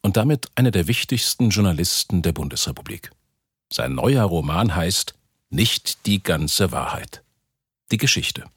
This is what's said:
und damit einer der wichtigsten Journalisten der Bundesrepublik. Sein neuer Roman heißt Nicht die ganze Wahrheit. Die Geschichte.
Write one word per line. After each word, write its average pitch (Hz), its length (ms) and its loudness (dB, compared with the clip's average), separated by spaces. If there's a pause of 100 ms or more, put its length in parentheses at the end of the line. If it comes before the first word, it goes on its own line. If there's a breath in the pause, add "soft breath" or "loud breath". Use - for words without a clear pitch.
und 98 160 2
damit 131 380 2
einer 123 160 4
der 90 160 2
wichtigsten - 640 0
Journalisten 87 720 0
der 82 80 2
Bundesrepublik. - 800 -6 (600)
Sein 65 220 -4
neuer 117 300 2
Roman 85 520 0
heißt 85 380 -2 (380)
Nicht - 560 -2
die 101 160 0
ganze 78 480 0
Wahrheit. - 520 -8 (680)
Die 113 60 0
Geschichte. - 600 -2